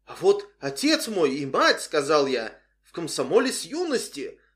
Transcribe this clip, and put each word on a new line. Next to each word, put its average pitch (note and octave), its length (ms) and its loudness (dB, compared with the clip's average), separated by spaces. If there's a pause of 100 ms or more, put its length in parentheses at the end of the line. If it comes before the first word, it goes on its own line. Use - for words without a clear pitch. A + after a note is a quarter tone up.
«А B2+ 140 -16
вот G3+ 280 4 (120)
отец B3 480 0
мой E3 260 2
и C#3+ 100 -6
мать, — C4 380 2
сказал D3 440 2
я, — A#2 300 -4 (280)
в - 80 -20
комсомоле E3+ 600 0
с - 120 -8
юности — B3+ 760 -6 (180)